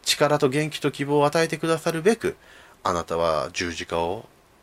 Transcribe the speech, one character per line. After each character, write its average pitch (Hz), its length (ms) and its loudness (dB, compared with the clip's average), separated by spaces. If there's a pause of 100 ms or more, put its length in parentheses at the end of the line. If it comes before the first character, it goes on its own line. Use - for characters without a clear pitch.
力 147 360 2
と 147 120 2
元 151 180 0
気 - 100 -8
と 143 120 -2
希 143 160 -6
望 147 140 2
を 143 60 6
与 165 160 2
え 165 60 2
て 160 80 -4
く 165 100 -4
だ 165 120 2
さ 165 120 -4
る 160 120 -4
べ 220 140 4
く、 - 200 -4 (460)
あ 92 120 0
な 85 100 -2
た 82 120 -2
は 80 360 2
十 87 200 -4
字 - 120 -8
架 85 140 -4
を 90 280 -4 (360)